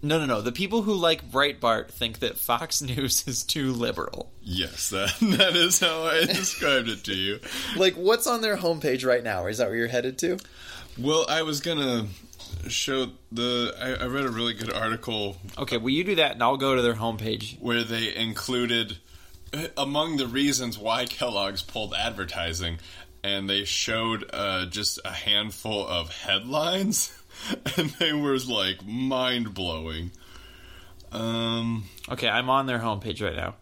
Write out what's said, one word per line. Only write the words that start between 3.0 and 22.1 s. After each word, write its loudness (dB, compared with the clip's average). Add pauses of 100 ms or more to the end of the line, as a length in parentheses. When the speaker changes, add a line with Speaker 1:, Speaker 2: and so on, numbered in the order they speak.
Speaker 1:
is -2
too 0
liberal. -2 (100)
Speaker 2:
Yes, -2
that, 0
<laughs> 4
that 6
is 6
how 2
I 4
described 2
it -6
to -2
you. 0 (180)
Speaker 1:
<laughs> -4
Like, 6
what's 4
on 2
their 2
homepage 2
right 6
now? 0
Is -2
that 4
where 0
you're 4
headed 0
to? 2 (600)
Speaker 2:
Well, 2
I 2
was -2
gonna 0 (600)
show 0 (240)
the, 0
I, -2
I -2
read 0
a 2
really 0
good -4
article -2 (200)
Speaker 1:
Okay, -2
will 0
you 2
do 2
that 4
and 0
I'll 4
go 4
to 4
their 4
homepage? -4
Speaker 2:
where 0
they -2
included, 0 (560)
uh, -4 (100)
among 0
the 2
reasons 2
why 0
Kellogg's -2
pulled -6
advertising, -4 (440)